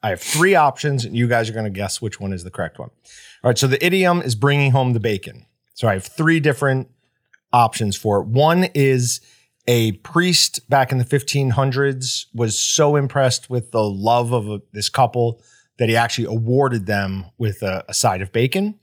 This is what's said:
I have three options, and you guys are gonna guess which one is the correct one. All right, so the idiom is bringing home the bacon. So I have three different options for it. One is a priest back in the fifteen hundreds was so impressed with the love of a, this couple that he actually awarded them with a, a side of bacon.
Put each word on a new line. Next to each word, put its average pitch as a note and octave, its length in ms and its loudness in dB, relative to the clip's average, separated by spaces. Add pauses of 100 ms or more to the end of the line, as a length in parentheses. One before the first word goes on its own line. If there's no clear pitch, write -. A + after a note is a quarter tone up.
I G#2+ 60 0
have F#2 120 -4
three F3+ 340 2
options, C#3 500 2
and A2 100 -8
you A#2+ 120 2
guys A#2 220 0
are G#2+ 40 -10
gonna A2 160 -4
guess G2 320 -6
which G#2+ 180 -8
one G2 140 -6
is F2 100 -10
the F2 80 -14
correct E2+ 280 -8
one. B1 100 -14 (540)
All B2 60 4
right, A#2+ 80 2
so - 100 0
the C3 160 2
idiom F3+ 380 4
is A#2+ 140 -2
bringing C#3 360 2
home B2+ 220 2
the A2+ 60 0
bacon. G#2 460 -6 (280)
So - 140 -2
I G2+ 60 2
have F#2+ 120 -4
three E3 360 0
different C3+ 480 0 (640)
options A2+ 440 2
for G2+ 240 0
it. G2+ 60 -6
One D#3 380 2 (100)
is C3 440 2 (480)
a A#2 260 2
priest - 760 -2
back C3+ 220 2
in C3 80 0
the B2 40 0
fifteen C#3 480 -2
hundreds C3+ 840 -2
was A2+ 240 -2
so - 380 2
impressed C3+ 540 0
with B2 220 -4
the A2+ 120 0
love A2+ 480 0
of G#2+ 180 -2
a, G#2 120 -8 (100)
this G#2 180 -8
couple A#2 520 0 (380)
that A2+ 100 2
he A2+ 80 2
actually A#2 280 0
awarded A#2 600 0
them F#2+ 400 -4 (120)
with G#2+ 260 -6
a, F#2+ 260 -4
a - 40 -10
side F#2+ 280 0
of F#2+ 100 -10
bacon. F#3+ 520 -2